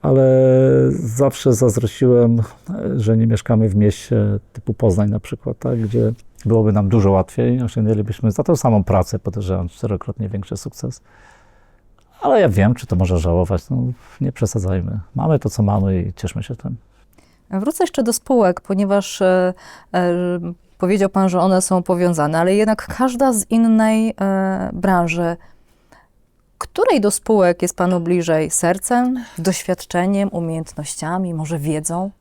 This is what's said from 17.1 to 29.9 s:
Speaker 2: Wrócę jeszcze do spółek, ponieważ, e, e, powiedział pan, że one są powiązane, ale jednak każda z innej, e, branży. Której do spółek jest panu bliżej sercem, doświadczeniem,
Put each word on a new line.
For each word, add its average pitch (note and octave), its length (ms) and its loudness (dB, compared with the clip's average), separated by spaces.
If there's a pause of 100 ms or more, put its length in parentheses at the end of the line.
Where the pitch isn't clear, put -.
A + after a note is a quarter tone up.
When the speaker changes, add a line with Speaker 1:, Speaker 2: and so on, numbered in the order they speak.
Speaker 2:
Wrócę A3 340 -2
jeszcze C#4+ 200 -2
do A3+ 100 0
spółek, A3 480 0
ponieważ, G3 600 -2
e, F#3 320 2 (400)
e, F3+ 200 0 (640)
powiedział G3 320 0
pan, F#3+ 200 2
że F3+ 100 0
one F#3 220 2
są F#3 220 0
powiązane, E3+ 560 0
ale F3+ 160 2
jednak G#3+ 320 0
każda B3+ 460 0
z G#3 160 -2
innej, A3 720 2
e, F#3+ 520 -2
branży. F3 640 0 (1200)
Której F#4+ 440 0
do G3+ 100 2
spółek F#3 500 2
jest F3+ 160 -4
panu F3+ 220 0
bliżej E3 500 0
sercem, A#3+ 760 -2 (140)
doświadczeniem, F#3 920 -2